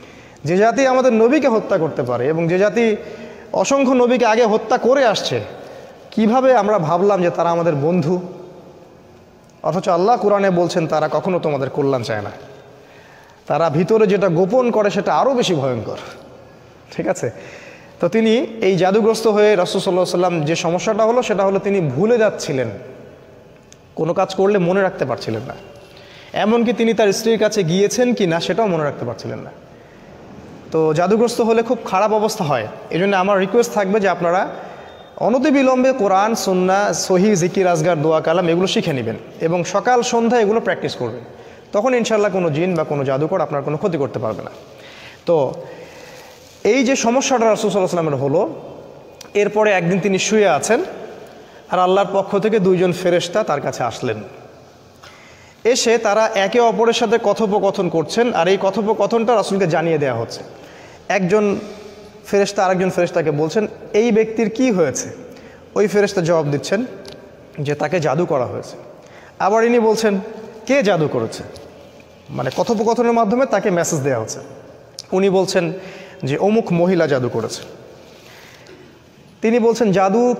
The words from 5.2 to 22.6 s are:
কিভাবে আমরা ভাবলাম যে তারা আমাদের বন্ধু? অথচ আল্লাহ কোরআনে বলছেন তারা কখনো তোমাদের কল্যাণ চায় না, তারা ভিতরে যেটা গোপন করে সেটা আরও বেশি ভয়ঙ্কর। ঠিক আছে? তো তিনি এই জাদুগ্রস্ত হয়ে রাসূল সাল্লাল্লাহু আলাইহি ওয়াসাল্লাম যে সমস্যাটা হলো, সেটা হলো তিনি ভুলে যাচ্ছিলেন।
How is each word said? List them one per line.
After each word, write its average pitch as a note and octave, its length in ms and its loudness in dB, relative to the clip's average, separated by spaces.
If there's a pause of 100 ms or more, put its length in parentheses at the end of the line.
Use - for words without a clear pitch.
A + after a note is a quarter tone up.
কিভাবে B3+ 460 4
আমরা G#3 220 2
ভাবলাম F3+ 440 2
যে F3 80 2
তারা E3+ 200 0
আমাদের E3+ 240 0
বন্ধু? E3+ 460 0 (1400)
অথচ E3+ 260 -2
আল্লাহ F#3+ 280 4
কোরআনে G3+ 340 2
বলছেন E3+ 360 0
তারা D#3 260 0
কখনো E3 260 0
তোমাদের C#3 320 -2
কল্যাণ C#3 320 0
চায় G#2+ 200 -4
না, G2 80 -10 (1160)
তারা D#3 240 0
ভিতরে G#3 360 2
যেটা F#3+ 220 2
গোপন F#3+ 420 2
করে G#3 200 2
সেটা F3+ 240 0
আরও G#3+ 200 2
বেশি F#3+ 200 0
ভয়ঙ্কর। B2+ 420 -2 (960)
ঠিক D#3+ 160 -6
আছে? C3+ 220 -4 (680)
তো F3 80 2
তিনি A3+ 380 2 (140)
এই F#3+ 160 2
জাদুগ্রস্ত G#3+ 500 2
হয়ে G#3 300 4
রাসূল F3 240 0
সাল্লাল্লাহু F3+ 380 0
আলাইহি F3+ 160 0
ওয়াসাল্লাম D#3+ 100 -2
যে D#3+ 120 0
সমস্যাটা F3+ 480 0
হলো, A#3+ 180 2
সেটা G3+ 220 0
হলো G3 140 2
তিনি G3 220 0
ভুলে F3 380 2
যাচ্ছিলেন। D#3 500 0 (1300)